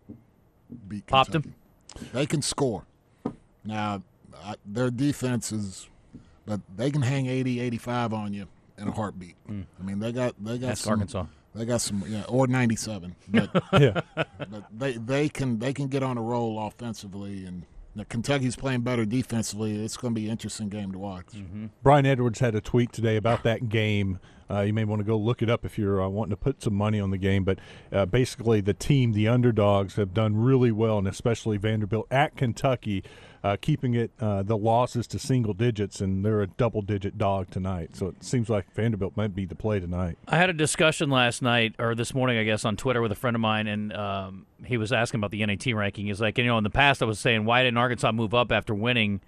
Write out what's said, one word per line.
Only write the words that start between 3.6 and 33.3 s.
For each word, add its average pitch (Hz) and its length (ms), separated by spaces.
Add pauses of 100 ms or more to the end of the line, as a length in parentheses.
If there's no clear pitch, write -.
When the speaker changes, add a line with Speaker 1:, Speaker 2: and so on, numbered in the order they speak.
Speaker 1:
Now, 104 400 (400)
I, 104 120 (100)
their 123 260
defense 123 600
is, 104 360 (580)
but 104 160 (140)
they 123 160
can 147 100
hang 135 260
eighty, 127 320
eighty-five 120 540
on 104 200
you 101 140 (300)
in 104 100
a 95 40
heartbeat. 92 440 (140)
Speaker 2:
Mm. 101 160 (140)
Speaker 1:
I 90 40
mean, 98 160
they 110 120
got, 123 220 (100)
they 113 140
got 123 120
Speaker 2:
That's 120 120
Speaker 1:
some, 107 120
Speaker 2:
Arkansas. 98 320 (300)
Speaker 1:
they 110 100
got 120 160
some, 101 260
yeah, 107 200
or 127 200
ninety-seven. 113 680 (140)
But, 196 340 (100)
Speaker 3:
<laughs> 196 60
Yeah. 175 220 (140)
Speaker 1:
but 107 500 (120)
they, 131 160
they 131 360
can, 127 300
they 127 140
can 139 140
get 135 160
on 127 140
a 117 40
roll 113 440
offensively, 101 800
and 90 200 (300)
now 104 140
Kentucky's 127 460
playing 127 260
better 120 240
defensively. 107 800
It's 113 140
gonna 117 180
be 107 100
an 107 60
interesting 110 380
game 98 220
to 92 80
watch. 95 280
Speaker 2:
Mm-hmm. 104 400 (160)
Speaker 3:
Brian 139 240
Edwards 123 320
had 117 160
a 107 60
tweet 120 300
today 110 240
about 113 280
that 117 260
game. 104 500 (300)
Uh, 101 120
you 104 120
may 110 100
wanna 107 200
go 110 140
look 107 240
it 110 80
up 117 140
if - 140
you're, 98 260
uh, 95 60
wanting 101 220
to 113 60
put - 260
some 113 100
money 104 260
on 98 120
the 98 60
game. 95 260
But, 92 160 (340)
uh, 98 140
basically, 113 540
the 98 120
team, 123 400
the 104 140
underdogs, 104 680
have 98 180
done 107 220
really 123 360
well, 110 260
and 98 100
especially 110 500
Vanderbilt 107 540
at 143 240
Kentucky, 113 680 (400)